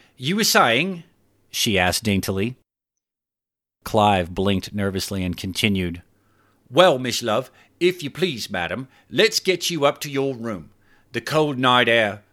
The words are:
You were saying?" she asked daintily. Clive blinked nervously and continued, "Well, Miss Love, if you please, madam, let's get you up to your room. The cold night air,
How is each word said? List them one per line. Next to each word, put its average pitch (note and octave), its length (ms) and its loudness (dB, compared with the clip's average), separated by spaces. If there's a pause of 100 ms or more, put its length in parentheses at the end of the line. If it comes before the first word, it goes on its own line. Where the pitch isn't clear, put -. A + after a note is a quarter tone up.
(160)
You C#3+ 200 -4
were A3 80 0
saying?" E3+ 600 2 (460)
she G2 300 0
asked F2+ 240 0
daintily. G2+ 520 -2 (1300)
Clive G2 500 2
blinked F#2+ 400 -2
nervously G2 500 -4
and F#2 140 -4
continued, F#2 680 -2 (680)
"Well, D3 300 4
Miss B2+ 220 -4
Love, A#2+ 300 -2 (280)
if F3+ 240 0
you C#3 60 -8
please, D3+ 400 -6
madam, F#2+ 380 -6 (220)
let's G3 300 2
get F3 300 -2
you D#3 160 -2
up D3 160 2
to D3+ 80 -10
your C3+ 260 -2
room. A2+ 360 -10 (400)
The A#2 100 -4
cold D3 360 0
night B2 300 4
air, A2 440 2